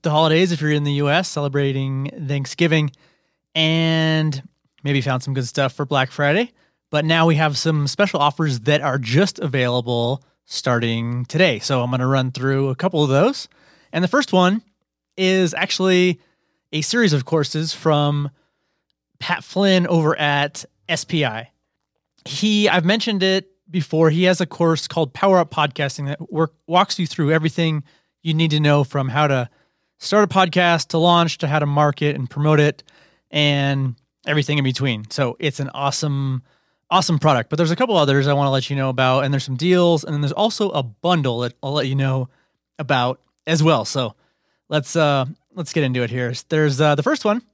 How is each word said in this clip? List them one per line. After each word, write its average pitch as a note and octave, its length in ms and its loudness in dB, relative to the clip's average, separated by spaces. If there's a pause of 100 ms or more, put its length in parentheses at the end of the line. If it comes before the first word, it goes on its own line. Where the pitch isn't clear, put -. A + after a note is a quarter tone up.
the D#3+ 80 0
holidays D#3+ 420 2
if D3 80 -4
you're D3+ 100 0
in D3 140 0
the C#3+ 100 -2
U C#3+ 140 0
S F3 180 2
celebrating C#3 840 -4 (180)
Thanksgiving, D3 640 0 (640)
and D#3+ 880 0 (400)
maybe C#3 180 0
found B2+ 220 -2
some C#3 100 -6
good C3 140 -4
stuff C3+ 260 -2
for C#3+ 140 -6
Black C3 240 0
Friday. D#3+ 420 0 (380)
But D3+ 160 0
now E3 200 4
we D#3+ 100 4
have D3+ 200 0
some D3+ 300 0
special F3+ 340 -2
offers C#3+ 400 0
that D3 220 0
are C3+ 160 -2
just C3+ 400 0
available B2 840 -2 (220)
starting A#2 800 -2
today. D#3 340 0
So C3 220 -2
I'm B2 100 -2
gonna B2+ 160 -2
run C3 260 0
through C3+ 360 -2
a C3 60 -4
couple E3+ 280 0
of C#3+ 60 2
those. E3 400 2 (460)
And E3+ 100 0
the F3 40 -2
first C#4 220 0
one F#3 300 2 (560)
is F#3+ 380 0
actually F3+ 680 0 (500)
a D3+ 120 -6
series A3 320 2
of C3 100 0
courses D#3 480 -2
from D3 560 0 (920)
Pat - 220 -4
Flynn F#3 440 2
over D#3+ 320 2
at C#3+ 480 -2 (200)
S E3 180 -4
P D#3 200 -2
I. A2+ 260 -6 (760)
He, G#3 420 0
I've E3+ 160 2
mentioned G#3 380 0
it F#3+ 260 -2 (220)
before, D#3+ 400 2
he E3+ 140 0
has F#3 180 2
a E3 40 -2
course E3 400 0
called D#3 280 -4
Power F#3+ 240 4
Up D#3+ 120 0
Podcasting C#3+ 560 -4
that D3 240 -8
work, D#3 220 -2 (140)
walks F3+ 320 0
you F3 80 -2
through D#3 260 0
everything D#3+ 500 0 (400)
you D#3+ 120 -2
need D#3+ 160 2
to D3+ 100 0
know D3 240 4
from C3 240 -4
how D3 180 0
to C3 220 0 (500)
start G#3 320 2
a - 40 -8
podcast, F3 540 2
to E3 100 -2
launch, E3+ 400 4
to D3+ 100 -4
how D3+ 100 0
to D3 60 0
market D3 520 0
and B2+ 120 -6
promote D3+ 320 2
it, D3 220 0 (480)
and C#3 640 0 (320)
everything D3 320 0
in C3+ 60 0
between. B2 460 -2
So C3 300 -4
it's D3 200 -4
an C3+ 120 -6
awesome, C#3 680 -4 (480)
awesome E3+ 280 2
product. C3+ 300 2
But D3+ 80 -4
there's E3 140 2
a E3+ 60 0
couple A#3 200 0
others C#3 300 4
I C#3+ 80 2
wanna C#3 160 0
let C3+ 180 -2
you C#3 80 -4
know C3+ 140 -2
about, C3 340 2
and C#3 80 -2
there's C#3 120 -2
some C3 120 -6
deals, E3+ 480 2
and D#3 80 -8
then D3 80 -2
there's C#3+ 120 -2
also G#3+ 380 -2
a C#3 120 -2
bundle B2+ 580 0
that A#2+ 220 -6
I'll C3+ 100 -6
let C#3+ 140 -2
you C3 80 -4
know C3+ 340 -2 (500)
about B2+ 420 -2 (260)
as D#3+ 160 2
well. C#3+ 240 2
So B2 280 -4 (540)
let's, D3 260 -4
uh, C#3+ 300 2 (300)
let's E3 180 -10
get D#3 120 0
into B2+ 180 -2
it A2+ 80 -4
here. A#2+ 240 -4 (160)
There's, D3+ 320 2
uh, D3 140 4
the D3 60 -2
first D4 220 -2
one G#3+ 160 0 (140)